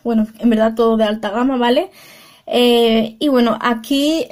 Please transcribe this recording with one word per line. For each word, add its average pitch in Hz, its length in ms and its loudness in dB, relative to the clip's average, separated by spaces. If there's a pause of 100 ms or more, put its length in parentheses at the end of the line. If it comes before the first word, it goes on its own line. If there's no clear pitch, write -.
bueno, 220 240 0 (120)
en 240 100 0
verdad 220 260 2
todo 226 200 2
de 220 80 2
alta 214 280 -2
gama, 247 260 -2
¿vale? 254 340 0 (560)
Eh, 233 720 0
y 302 80 -2
bueno, 240 340 2
aquí 277 720 -2